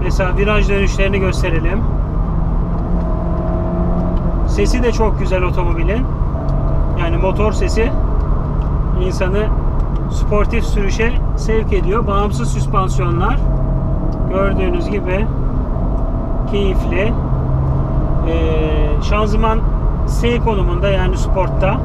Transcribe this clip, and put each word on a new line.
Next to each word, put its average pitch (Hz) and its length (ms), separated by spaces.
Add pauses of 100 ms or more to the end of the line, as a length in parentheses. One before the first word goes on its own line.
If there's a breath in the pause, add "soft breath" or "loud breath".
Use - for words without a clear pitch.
Mesela - 340
viraj 208 320
dönüşlerini 196 500
gösterelim. 190 600 (2750)
Sesi 202 360
de 240 80
çok 214 280
güzel 185 240
otomobilin. 170 640 (960)
Yani - 180
motor - 340
sesi - 400 (1080)
insanı 185 380 (720)
sportif 208 520
sürüşe 214 480 (240)
sevk 220 380
ediyor. 202 340
Bağımsız 202 440
süspansiyonlar. 185 840 (920)
Gördüğünüz 185 600
gibi 190 360 (1300)
keyifli. 196 640 (1120)
Ee, 160 760
şanzıman 214 580 (480)
S 240 320
konumunda, 170 500
yani - 280
sportta. - 680